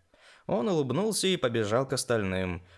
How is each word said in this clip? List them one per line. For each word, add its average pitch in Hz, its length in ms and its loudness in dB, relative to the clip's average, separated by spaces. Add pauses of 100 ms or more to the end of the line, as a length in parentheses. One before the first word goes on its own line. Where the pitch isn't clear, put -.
(460)
Он 220 220 -2
улыбнулся 175 580 0
и 185 120 2
побежал 117 500 0
к 135 60 -2
остальным, 95 720 -2 (120)